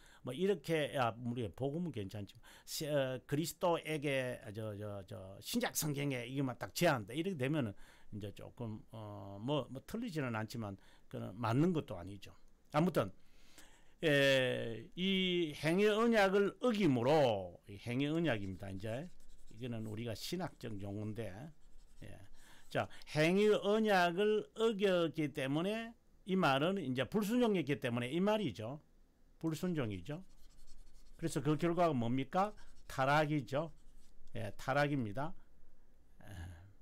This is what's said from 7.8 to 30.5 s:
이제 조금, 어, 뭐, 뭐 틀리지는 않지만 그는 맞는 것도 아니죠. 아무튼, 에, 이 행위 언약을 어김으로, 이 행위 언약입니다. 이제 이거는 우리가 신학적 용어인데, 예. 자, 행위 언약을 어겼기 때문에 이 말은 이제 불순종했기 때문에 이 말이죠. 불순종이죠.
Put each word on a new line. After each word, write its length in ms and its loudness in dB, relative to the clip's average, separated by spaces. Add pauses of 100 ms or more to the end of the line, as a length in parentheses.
이제 220 -8
조금, 560 -10
어, 500 -12
뭐, 300 -2
뭐 160 -12
틀리지는 500 -4
않지만 420 -6 (300)
그는 280 -8
맞는 380 2
것도 220 -4
아니죠. 400 -12 (380)
아무튼, 380 2 (920)
에, 800 4 (120)
이 640 2
행위 280 4
언약을 760 4
어김으로, 1120 4
이 160 -12
행위 220 0
언약입니다. 640 0
이제 360 -6 (440)
이거는 340 -6
우리가 300 -6
신학적 640 -6
용어인데, 720 -6 (480)
예. 180 -12 (480)
자, 200 0 (280)
행위 320 6
언약을 1080 4
어겼기 800 2
때문에 600 -2 (320)
이 100 0
말은 440 4
이제 240 0
불순종했기 760 2
때문에 300 0
이 100 0
말이죠. 600 0 (640)
불순종이죠. 800 -2 (920)